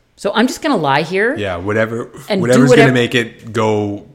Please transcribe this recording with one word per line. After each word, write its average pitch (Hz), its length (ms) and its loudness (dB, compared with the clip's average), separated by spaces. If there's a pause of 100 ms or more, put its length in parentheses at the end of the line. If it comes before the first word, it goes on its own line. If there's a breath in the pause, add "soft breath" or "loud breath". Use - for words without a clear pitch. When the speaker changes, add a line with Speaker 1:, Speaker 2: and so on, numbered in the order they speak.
(160)
Speaker 1:
So - 180 -6
I'm 226 140 0
just - 160 -8
gonna 294 140 0
lie 147 260 0
here." 190 340 -2
Speaker 2:
Yeah, 95 200 -6
whatever, 110 520 -4 (180)
Speaker 1:
And 190 120 -2
do - 20 0
Speaker 2:
whatever's 123 300 4
Speaker 1:
whatever 233 180 6
Speaker 2:
gonna 127 100 2
make 120 140 0
it 113 400 -4
go 104 600 -2